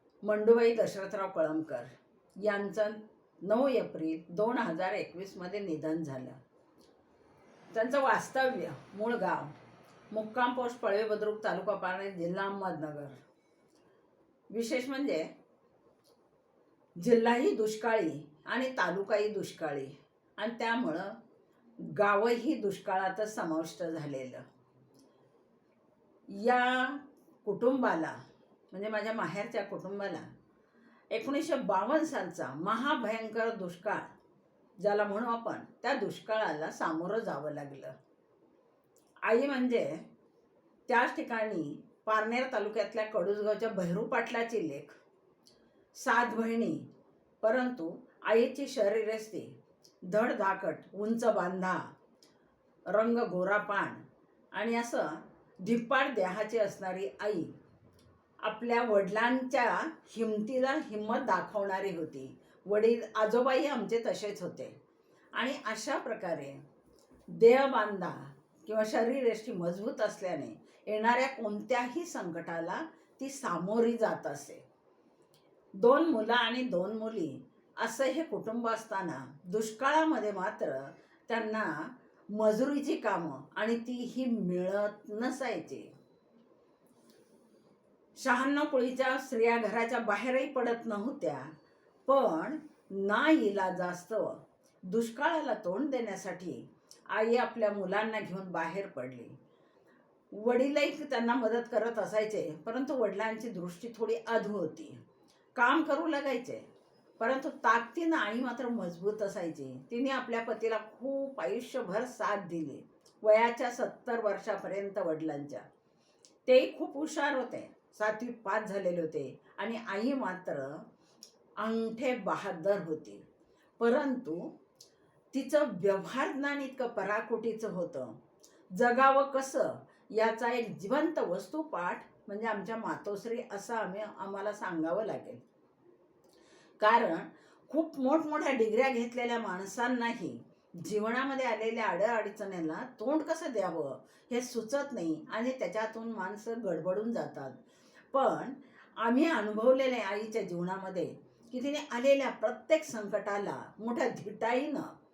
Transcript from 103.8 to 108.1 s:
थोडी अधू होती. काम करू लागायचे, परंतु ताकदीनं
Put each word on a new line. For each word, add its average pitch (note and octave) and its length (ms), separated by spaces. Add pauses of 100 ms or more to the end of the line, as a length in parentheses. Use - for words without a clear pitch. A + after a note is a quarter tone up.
थोडी A3 180 (120)
अधू G#3 300
होती. - 400 (580)
काम C4 280
करू D#4 240
लागायचे, C4+ 520 (600)
परंतु C#4 300
ताकदीनं C4 680